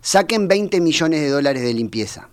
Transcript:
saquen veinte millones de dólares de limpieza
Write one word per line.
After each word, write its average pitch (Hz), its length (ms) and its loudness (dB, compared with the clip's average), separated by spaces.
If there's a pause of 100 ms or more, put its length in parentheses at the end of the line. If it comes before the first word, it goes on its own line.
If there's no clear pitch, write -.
saquen 202 460 0
veinte 196 340 2
millones 160 400 2
de 143 80 0
dólares 139 320 0
de 123 120 0
limpieza 110 600 -6